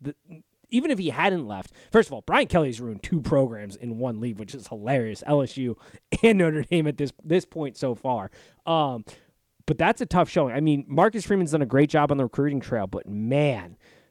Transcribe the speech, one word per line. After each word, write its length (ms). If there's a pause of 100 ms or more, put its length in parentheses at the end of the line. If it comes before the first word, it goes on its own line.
the, 140 (560)
even 180
if 80
he 140
hadn't 360
left, 240 (200)
first 180
of 40
all, 120
Brian 220
Kelly's 340
ruined 220
two 180
programs 540
in 240
one 200
league, 200
which 160
is 140
hilarious, 580
L 160
S 120
U 220 (460)
and 160
Notre 240
Dame 240
at 100
this, 160 (100)
this 220
point 320
so 160
far. 380 (340)
Um, 400 (640)
but 100
that's 240
a 60
tough 240
showing. 240
I 60
mean, 260
Marcus 380
Freeman's 260
done 100
a 60
great 240
job 200
on 60
the 60
recruiting 360
trail, 280
but 200
man, 720 (340)